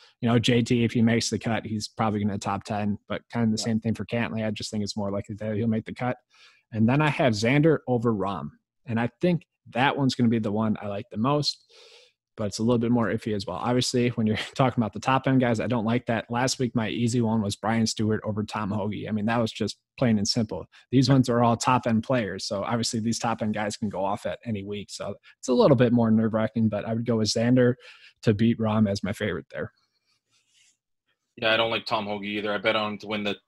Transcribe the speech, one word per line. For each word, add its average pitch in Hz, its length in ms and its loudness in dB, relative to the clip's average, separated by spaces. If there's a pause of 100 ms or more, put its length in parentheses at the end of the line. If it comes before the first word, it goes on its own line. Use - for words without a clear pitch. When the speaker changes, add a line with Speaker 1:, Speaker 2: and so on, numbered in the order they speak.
(200)
Speaker 1:
you 120 80 -2
know, 117 120 4
J 120 220 4
T, 117 220 2
if 113 80 2
he 120 100 2
makes 113 280 2
the 110 100 -2
cut, 113 260 -4
he's 107 220 -6
probably 107 340 -2
gonna 104 160 -2
top 98 280 -6
ten, 104 320 -2 (100)
but 104 140 -6 (100)
kinda 113 240 0
the 107 60 -4
Speaker 2:
Yeah. - 40 -8
Speaker 1:
same 110 140 0
thing 110 140 -2
for 98 120 -6
Cantlay. 110 400 -4
I 110 60 -2
just 104 200 -10
think 107 120 -4
it's 101 140 -8
more 101 140 -4
likely 104 240 -6
that 107 200 -6
he'll 113 120 -2
make 110 180 0
the - 80 -10
cut. 123 240 -4 (560)
And 110 140 4
then 139 140 4
I 151 80 4
have 143 240 2
Xander 139 540 4
over 117 260 2
Rahm, 92 360 -4 (360)
and 113 140 -2
I 120 100 0 (120)
think 175 240 2 (240)
that 131 280 0
one's 135 180 0
gonna 120 140 2
be 117 100 2
the 107 120 -2
one 107 300 0
I 104 60 -8
like 101 220 -8
the - 80 -12
most, 143 480 -2 (720)
but 107 80 -4
it's 101 140 -6
a 110 40 -2
little 117 160 4
bit 117 120 0
more 117 180 2
iffy 107 260 -4
as 98 100 -6
well. 90 120 -6
Obviously, 123 540 0
when 113 140 -2
you're 107 120 0
<laughs> - 180 -10
talking 127 260 2
about 107 120 -2
the 104 80 -10
top 135 260 0
end 131 140 6
guys, 120 180 2
I 90 80 -2
don't 117 160 0
like 120 220 0
that. 117 260 -2
Last 123 280 0
week, 123 140 -2
my 110 140 0
easy 117 320 0
one 113 220 2
was 101 160 -4
Brian 113 280 0
Stewart 107 380 -2
over 107 220 -4
Tom 101 260 -6
Hoge. 104 340 -4
I 107 60 -8
mean, 104 140 -2
that 117 160 0
was 110 100 -2
just - 260 -6 (220)
plain 117 180 4
and 101 100 -2
simple. 104 380 -4 (260)
These 127 180 4
ones 131 200 4
are 120 140 2
all 117 140 4
top 127 300 2
end 113 160 2
players. 101 420 -2
So 98 180 -4
obviously 113 380 -2
these 113 180 -2
top 113 220 -2
end 107 120 -2
guys 107 220 -4
can 104 140 -6
go 95 140 -6
off 101 220 -4
at - 200 -6
any 104 180 -6
week. 101 280 -10
So 98 220 -10 (260)
it's - 100 -8
a 254 40 0
little 208 220 6
bit 120 160 4
more 117 180 4
nerve 110 240 2
wracking, 110 360 0
but 104 180 -4
I 113 60 -4
would 117 120 -4
go 117 120 0
with 110 100 0
Xander 123 480 4 (480)
to 113 100 4
beat 113 260 2
Rahm 110 300 2
as 98 140 -4
my 95 80 -2
favorite 90 400 -6
there. 76 220 -10 (1600)
Speaker 2:
Yeah, 113 160 2
I 110 40 4
don't 113 140 2
like 110 140 -4
Tom 110 200 -2
Hoge 101 200 -6
either. 104 280 -4
I 104 40 -2
bet 110 180 0
on 107 180 -2
him 98 60 -8
to 101 80 -14
win 104 160 -4
the, 101 120 -2 (120)